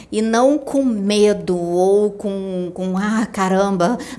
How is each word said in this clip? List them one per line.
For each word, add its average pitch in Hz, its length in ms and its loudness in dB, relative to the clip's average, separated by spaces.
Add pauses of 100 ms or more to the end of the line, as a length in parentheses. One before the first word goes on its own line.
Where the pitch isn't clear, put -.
(120)
E 214 100 -2
não 240 360 2
com 277 260 -2
medo 202 760 2
ou 185 540 2
com, 190 640 -6
com, 185 240 -4
"Ah, 214 280 0
caramba, 190 720 0 (220)